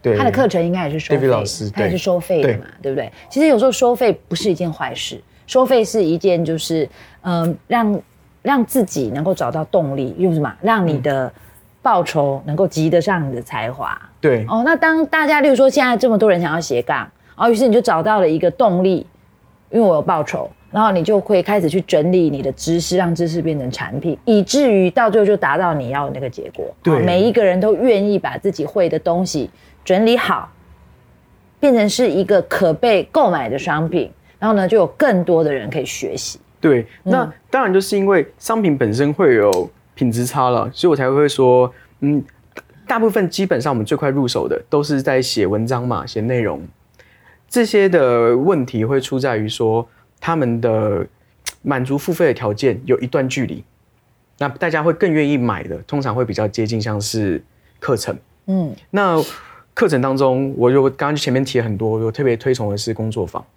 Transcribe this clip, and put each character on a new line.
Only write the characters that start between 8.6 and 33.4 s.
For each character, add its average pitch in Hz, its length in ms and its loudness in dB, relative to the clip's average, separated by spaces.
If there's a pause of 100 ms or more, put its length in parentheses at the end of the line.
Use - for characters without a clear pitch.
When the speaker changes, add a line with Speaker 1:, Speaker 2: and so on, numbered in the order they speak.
Speaker 2:
自 247 180 0
己 131 260 -4
能 139 140 -4
够 185 100 0
找 123 180 -4
到 156 140 -4
动 143 320 0
力， 127 200 -6
用 180 160 2
什 156 60 0
么？ 139 220 -4
让 202 260 0
你 143 120 0
的 135 320 -2 (500)
报 202 220 2
酬 139 420 -2
能 151 100 -4
够 180 120 2
及 156 220 -2
得 170 120 4
上 165 280 -2
你 123 60 -8
的 120 60 -8
才 113 300 -8
华。 - 280 -8 (220)
Speaker 1:
对。 120 260 2
Speaker 2:
哦， 113 180 -2
那 330 100 2
当 320 320 2
大 311 200 -2
家， 294 140 2
例 294 80 4
如 262 60 4
说 269 140 6
现 269 160 2
在 240 120 0
这 254 120 2
么 214 80 4
多 214 120 4
人 175 100 4
想 160 140 -2
要 165 80 -2
斜 120 200 -2
杠， 120 280 -4 (260)
哦， 233 140 2
于 233 60 4
是 254 120 2
你 214 60 4
就 240 80 4
找 170 200 0
到 214 180 2
了 170 100 4
一 160 100 0
个 175 120 2
动 185 320 2
力， 185 220 0 (640)
因 233 120 0
为 - 0 -
我 185 140 4
有 147 60 0
报 160 220 0
酬， - 260 -6 (220)
然 208 100 0
后 220 100 4
你 175 120 0
就 202 160 2
会 185 240 2
开 208 160 0
始 165 100 0
去 170 120 -2
整 160 300 0
理 175 180 2
你 139 120 -4
的 135 120 -4
知 165 260 -2
识， 175 160 -4
让 175 180 0
知 170 140 -2
识 165 140 -4
变 156 180 -4
成 127 100 -6
产 117 300 -10
品， 160 260 -4
以 214 160 4
至 262 300 2
于 185 180 4
到 233 200 2
最 214 100 2
后 202 60 4
就 202 100 4
达 151 220 0
到 175 160 0
你 127 160 -4
要 143 160 -4
的 135 80 -8
那 131 80 -10
个 131 80 -6
结 - 220 -12
果。 - 140 -8 (160)
Speaker 1:
对。 160 140 2
Speaker 2:
哦， 127 40 2
每 180 220 2
一 226 120 2
个 226 100 2
人 185 160 2
都 208 160 2
愿 208 340 2
意 202 80 0
把 - 200 -6
自 202 120 -4
己 156 160 -6
会 175 240 0
的 156 80 -2
东 175 280 -2
西 139 240 -6 (380)
整 196 180 2
理 240 120 4
好， - 340 -4 (1120)
变 277 120 4
成 208 160 4
是 226 220 0
一 185 140 0
个 196 160 4
可 165 320 0
被 196 360 2
购 277 220 2
买 139 160 -4